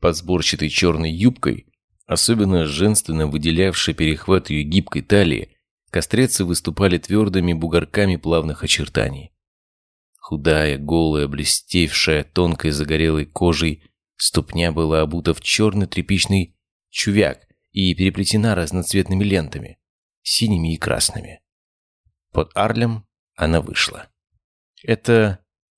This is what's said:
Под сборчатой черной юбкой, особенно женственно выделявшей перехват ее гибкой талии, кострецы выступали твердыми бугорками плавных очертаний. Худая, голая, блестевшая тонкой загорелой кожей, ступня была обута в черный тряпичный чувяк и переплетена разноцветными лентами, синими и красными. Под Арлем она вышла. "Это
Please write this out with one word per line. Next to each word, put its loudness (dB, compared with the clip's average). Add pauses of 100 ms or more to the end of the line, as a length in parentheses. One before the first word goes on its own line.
Под 0
сборчатой -2
черной 0
юбкой, 0 (340)
особенно 2
женственно 0
выделявшей 0
перехват 0
ее -2
гибкой -2
талии, 0 (340)
кострецы 0
выступали 0
твердыми 0
бугорками 0
плавных -2
очертаний. -4 (920)
Худая, 0
голая, 0
блестевшая 0
тонкой 0
загорелой 0
кожей, -2 (320)
ступня -2
была 0
обута -2
в -12
черный 0
тряпичный -2 (340)
чувяк 0 (240)
и 2
переплетена 2
разноцветными 0
лентами, -2 (440)
синими 0
и -8
красными. -4 (920)
Под -2
Арлем -2 (300)
она 2
вышла. -6 (760)
"Это 2 (340)